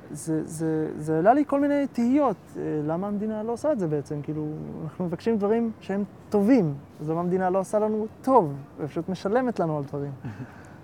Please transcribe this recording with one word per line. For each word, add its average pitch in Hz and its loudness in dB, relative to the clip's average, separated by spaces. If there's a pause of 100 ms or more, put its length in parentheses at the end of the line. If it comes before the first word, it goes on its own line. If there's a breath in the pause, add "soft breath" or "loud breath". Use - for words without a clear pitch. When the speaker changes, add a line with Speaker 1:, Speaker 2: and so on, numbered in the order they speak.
(100)
Speaker 1:
זה, 156 -4
זה, 156 -2
זה 156 0
העלה 185 8
לי 294 2
כל 277 0
מיני 285 2
תהיות, 247 2 (200)
אה, 147 -6 (220)
למה 170 -2
המדינה 214 -4
לא 226 -4
עושה 285 0
את 262 -2
זה 185 0
בעצם? 147 -2
כאילו, 151 -6 (380)
אנחנו 160 -6
מבקשים 180 0
דברים 220 2
שהם 202 -2 (240)
טובים, 202 6 (260)
אז 151 -4
למה 165 0
המדינה 180 2
לא 190 2
עושה 196 0
לנו 214 0 (160)
טוב, 214 6 (260)
ופשוט 160 -4
משלמת 214 0
לנו 160 0
על 143 -4
דברים? 143 -6
Speaker 2:
<laughs> 127 -14 (640 loud breath)